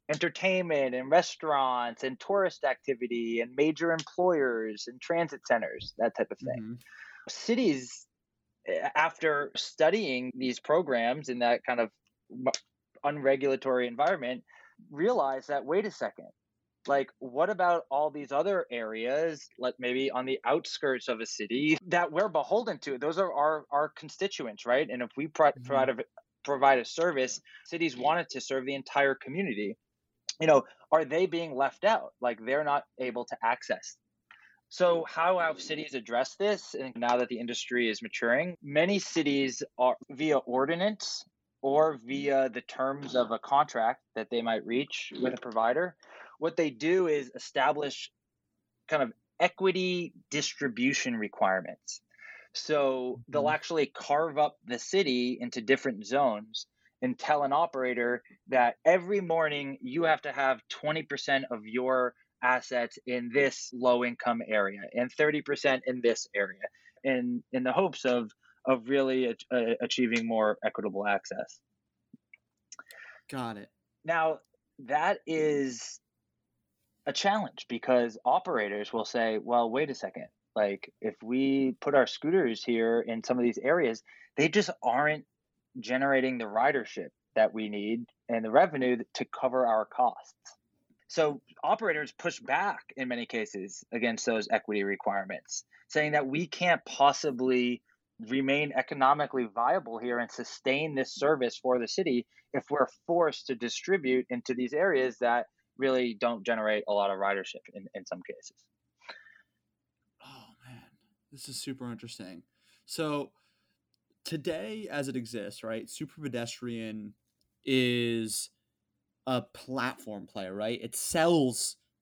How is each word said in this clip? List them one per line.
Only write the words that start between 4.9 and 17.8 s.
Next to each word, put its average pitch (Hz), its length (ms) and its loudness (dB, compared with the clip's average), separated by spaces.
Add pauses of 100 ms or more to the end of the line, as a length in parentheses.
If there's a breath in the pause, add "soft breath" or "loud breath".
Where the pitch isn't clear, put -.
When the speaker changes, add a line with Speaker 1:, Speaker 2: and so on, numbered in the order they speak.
Speaker 1:
transit 165 440 0
centers, 98 520 0
that 117 180 0
type - 160 -2
of - 80 -10
thing. 127 220 -8
Speaker 2:
Mm-hmm. 110 120 -10 (540 loud breath)
Speaker 1:
Cities, 175 800 -2 (640)
a-, 92 280 -2
after 151 600 0
studying 156 800 0
these 127 260 -2
programs 143 680 2
in 123 120 -4
that 120 260 4
kind 123 160 0
of 110 80 0 (420)
m-, 127 140 -12 (600)
unregulatory 135 840 2
environment, 127 560 0 (460 soft breath)
realize 147 580 0
that, 139 180 -2
wait 180 200 0
a 190 60 -6
second, - 380 -8 (580)
like, 139 220 2 (100)
what 135 300 0
about 180 320 2 (100)